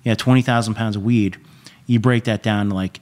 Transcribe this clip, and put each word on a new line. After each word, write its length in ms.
You 60
have 80
twenty 260
thousand 320
pounds 200
of 80
weed. 340
You 120
break 260
that 180
down 260
to, 60
like, 260